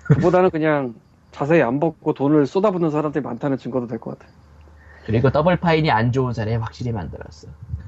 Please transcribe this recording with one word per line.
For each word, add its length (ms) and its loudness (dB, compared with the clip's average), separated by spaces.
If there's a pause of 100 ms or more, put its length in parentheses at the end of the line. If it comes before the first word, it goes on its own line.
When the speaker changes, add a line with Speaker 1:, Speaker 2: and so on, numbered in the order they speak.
Speaker 1:
그보다는 480 4
그냥 420 0 (380)
자세히 320 2
안 160 0
벗고 340 -2
돈을 320 2
쏟아붓는 460 0
사람들이 320 -4
많다는 340 -4
증거도 300 -6
될 120 -8
것 200 -14
같아. 120 -20 (760)
Speaker 2:
그리고 260 2
더블 260 2
파인이 320 2
안 220 2
좋은 220 0
사례 220 -4
확실히 360 -6
만들었어. 560 -12 (400)